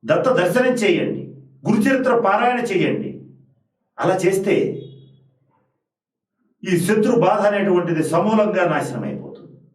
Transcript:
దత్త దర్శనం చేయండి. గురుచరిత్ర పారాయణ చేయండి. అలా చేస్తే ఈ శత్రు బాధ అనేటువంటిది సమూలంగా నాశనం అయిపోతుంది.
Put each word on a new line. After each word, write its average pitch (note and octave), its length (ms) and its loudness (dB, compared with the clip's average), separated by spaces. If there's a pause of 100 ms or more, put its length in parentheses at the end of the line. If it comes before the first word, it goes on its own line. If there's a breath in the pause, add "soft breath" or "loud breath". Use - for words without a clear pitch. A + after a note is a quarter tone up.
దత్త E3+ 240 0 (140)
దర్శనం B3 420 0
చేయండి. - 400 0 (420)
గురుచరిత్ర B3+ 480 2 (120)
పారాయణ A#3 340 2 (120)
చేయండి. D3+ 400 -2 (840)
అలా F#3 180 0 (100)
చేస్తే F#3+ 300 0 (2000)
ఈ F#3 100 -2 (120)
శత్రు A3 300 2 (100)
బాధ G#3 240 2
అనేటువంటిది F3 540 0 (100)
సమూలంగా F#3+ 500 2 (100)
నాశనం A2 360 -4
అయిపోతుంది. - 480 -14 (180)